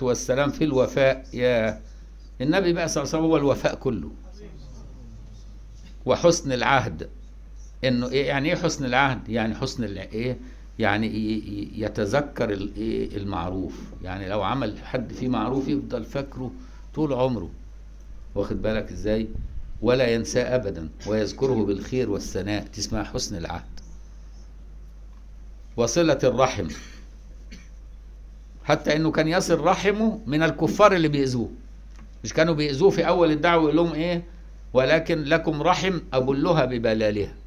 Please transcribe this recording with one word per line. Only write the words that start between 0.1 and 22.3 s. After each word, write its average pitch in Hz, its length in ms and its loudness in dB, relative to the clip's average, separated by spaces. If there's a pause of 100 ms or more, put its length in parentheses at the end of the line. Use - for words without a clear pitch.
في - 120 0
الوفاء، 135 720 4
يا 117 480 2 (600)
النبي 175 320 4
بقى 170 140 0
صلى 151 160 0
الله 131 120 -4
عليه 160 80 2
وسلم 165 80 4
هو 160 60 6
الوفاء 143 380 2
كله 95 360 -4 (1900)
وحسن 165 460 4
العهد. 117 580 2 (760)
إنه 123 260 2
إيه؟ 135 180 2
يعني 143 220 0
إيه 180 60 2
حسن 156 300 0
العهد؟ 127 440 2
يعني 110 260 0
حسن 127 280 -4
ال-، 98 140 -6
إيه؟ 110 400 -4 (420)
يعني 107 280 2
ي-، 107 300 -2
ي-، 101 380 -6
يتذكر 107 760 0
ال-، 98 260 -4
إيه؟ 110 400 -2
المعروف. 92 560 -4 (300)
يعني 92 260 -6
لو 104 140 0
عمل 107 360 -2
حد - 340 -6
فيه 131 140 -4
معروف 127 400 0
يفضل 117 360 -2
فاكره 127 480 -6 (440)
طول 147 180 0
عمره، 120 360 0 (840)
واخد 101 260 -2
بالك 107 300 0
إزاي؟ 107 360 0 (540)
ولا 123 320 4
ينساه 117 420 0
أبدًا، 85 340 -2 (180)
ويذكره 107 580 2
بالخير 101 440 0
والثناء، 98 540 -2